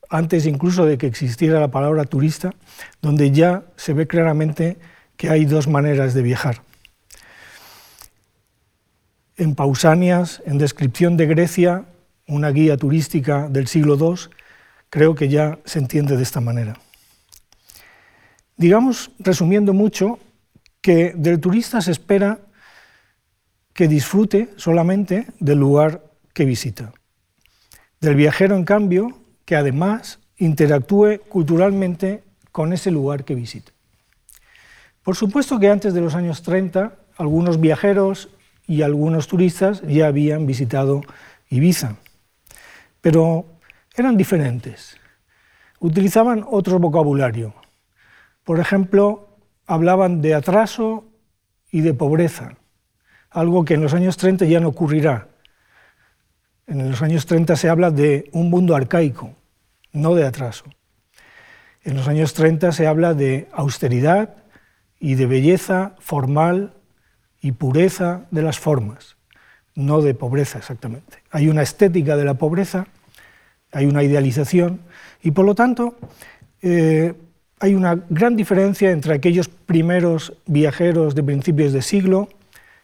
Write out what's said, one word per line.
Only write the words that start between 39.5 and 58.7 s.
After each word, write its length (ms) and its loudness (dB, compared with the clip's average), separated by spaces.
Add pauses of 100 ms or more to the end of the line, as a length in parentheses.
ya 200 2
habían 380 0
visitado 560 -2 (480)
Ibiza, 460 0 (1040)
pero 460 2 (500)
eran 220 2
diferentes. 800 -2 (800)
Utilizaban 680 2
otro 320 0
vocabulario. 800 0 (880)
Por 160 -2
ejemplo, 800 0 (280)
hablaban 560 2
de 140 2
atraso 720 -2 (640)
y 80 -2
de 140 2
pobreza, 640 -2 (720)
algo 340 0
que 120 0
en 60 0
los 120 0
años 240 0
treinta 260 0
ya 160 4
no 80 0
ocurrirá. 640 -2 (1400)
En 240 -6
los 100 -6
años 240 -2
treinta 300 2
se 140 0
habla 220 2
de 420 0
un 160 0
mundo 260 2